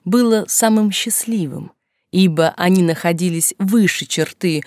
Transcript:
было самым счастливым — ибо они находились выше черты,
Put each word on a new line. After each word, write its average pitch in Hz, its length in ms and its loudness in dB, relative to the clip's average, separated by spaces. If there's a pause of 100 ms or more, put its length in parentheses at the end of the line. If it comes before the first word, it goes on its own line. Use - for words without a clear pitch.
было 220 420 2
самым 220 460 2
счастливым — 190 800 -4 (440)
ибо 165 400 2
они 180 280 2
находились 165 760 -2
выше 196 480 0
черты, 156 600 -4